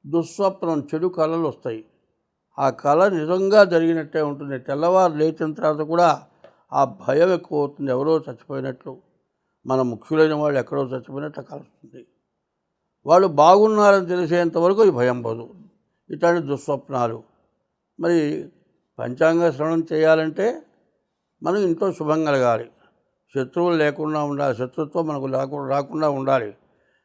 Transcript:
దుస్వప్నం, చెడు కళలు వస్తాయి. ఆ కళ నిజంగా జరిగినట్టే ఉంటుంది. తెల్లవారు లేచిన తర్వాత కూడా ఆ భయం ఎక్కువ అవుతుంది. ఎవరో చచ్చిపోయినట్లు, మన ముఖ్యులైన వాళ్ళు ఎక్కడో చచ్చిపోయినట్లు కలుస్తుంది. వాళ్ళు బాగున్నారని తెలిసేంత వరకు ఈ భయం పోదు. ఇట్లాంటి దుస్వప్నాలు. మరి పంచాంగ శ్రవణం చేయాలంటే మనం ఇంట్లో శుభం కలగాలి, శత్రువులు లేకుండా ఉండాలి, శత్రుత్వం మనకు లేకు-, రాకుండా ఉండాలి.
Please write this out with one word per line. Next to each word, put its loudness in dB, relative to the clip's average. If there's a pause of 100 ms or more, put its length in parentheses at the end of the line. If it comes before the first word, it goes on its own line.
దుస్వప్నం, -4
చెడు -4
కళలు -2
వస్తాయి. -10 (720)
ఆ 2
కళ 2
నిజంగా 4
జరిగినట్టే 0
ఉంటుంది. -6
తెల్లవారు 2
లేచిన -2
తర్వాత -2
కూడా 2 (460)
ఆ 2
భయం 0
ఎక్కువ -4
అవుతుంది. -4
ఎవరో 0
చచ్చిపోయినట్లు, -10 (680)
మన 0
ముఖ్యులైన 0
వాళ్ళు -2
ఎక్కడో -4
చచ్చిపోయినట్లు -12
కలుస్తుంది. -20 (1000)
వాళ్ళు 6
బాగున్నారని 6
తెలిసేంత 0
వరకు 4
ఈ 6
భయం 0
పోదు. -8 (560)
ఇట్లాంటి 0
దుస్వప్నాలు. -4 (800)
మరి -2 (500)
పంచాంగ 2
శ్రవణం -2
చేయాలంటే 0 (800)
మనం -2
ఇంట్లో 0
శుభం -2
కలగాలి, 0 (640)
శత్రువులు -2
లేకుండా -2
ఉండాలి, -2
శత్రుత్వం -6
మనకు -6
లేకు-, -6
రాకుండా -2
ఉండాలి. -2 (500)